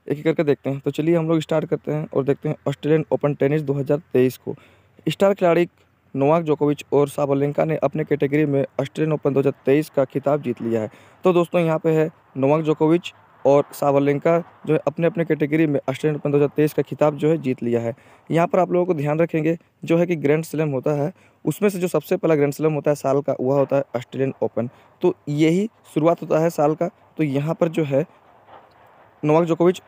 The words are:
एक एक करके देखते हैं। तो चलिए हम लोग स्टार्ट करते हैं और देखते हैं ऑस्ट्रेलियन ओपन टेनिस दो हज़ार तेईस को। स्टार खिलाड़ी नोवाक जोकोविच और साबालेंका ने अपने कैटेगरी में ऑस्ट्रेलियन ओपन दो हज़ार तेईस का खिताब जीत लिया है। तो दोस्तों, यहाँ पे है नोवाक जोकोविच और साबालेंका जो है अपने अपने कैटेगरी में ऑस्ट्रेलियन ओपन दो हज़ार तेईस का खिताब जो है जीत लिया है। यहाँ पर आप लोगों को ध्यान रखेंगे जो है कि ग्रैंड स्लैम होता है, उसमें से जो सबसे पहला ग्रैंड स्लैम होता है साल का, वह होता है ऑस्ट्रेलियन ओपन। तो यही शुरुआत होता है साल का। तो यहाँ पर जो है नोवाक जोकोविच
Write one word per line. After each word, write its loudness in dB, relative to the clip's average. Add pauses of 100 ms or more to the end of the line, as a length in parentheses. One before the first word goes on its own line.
एक -4
एक -14
करके 0
देखते 0
हैं। -4
तो -4
चलिए 0
हम 0
लोग 2
स्टार्ट -2
करते -6
हैं -4
और 0
देखते -2
हैं -4 (120)
ऑस्ट्रेलियन 0
ओपन 0
टेनिस 0
दो -4
हज़ार -2 (120)
तेईस 2
को। -10 (540)
स्टार 2
खिलाड़ी 2 (480)
नोवाक 2
जोकोविच -2
और 4
साबालेंका -2
ने -2
अपने -2
कैटेगरी 0
में 0 (140)
ऑस्ट्रेलियन -4
ओपन -2
दो 2
हज़ार 0 (120)
तेईस 2
का 0
खिताब -2
जीत -6
लिया -2
है। -6 (340)
तो 4
दोस्तों, 0
यहाँ 0
पे 0
है 2 (260)
नोवाक 2
जोकोविच 0 (320)
और 6
साबालेंका 2 (220)
जो 0
है 2
अपने -2
अपने -2
कैटेगरी 0
में 0 (100)
ऑस्ट्रेलियन -2
ओपन -2
दो 2
हज़ार 2
तेईस 2
का 0
खिताब 0
जो 0
है 2
जीत -4
लिया 0
है। -6 (360)
यहाँ 2
पर 0
आप 0
लोगों 2
को -2
ध्यान -2
रखेंगे 0 (280)
जो 2
है 2
कि -2
ग्रैंड 0
स्लैम -4
होता -2
है, -2 (320)
उसमें 0
से -4
जो -2
सबसे -2
पहला 2
ग्रैंड 2
स्लैम -2
होता -2
है 0
साल 0
का, -4
वह 2
होता 0
है 0 (120)
ऑस्ट्रेलियन -4
ओपन। -4 (320)
तो 2 (140)
यही 2 (240)
शुरुआत 2
होता 0
है 0
साल 0
का। -4
तो -8
यहाँ -2
पर 0
जो -2
है 0 (1160)
नोवाक 4
जोकोविच 0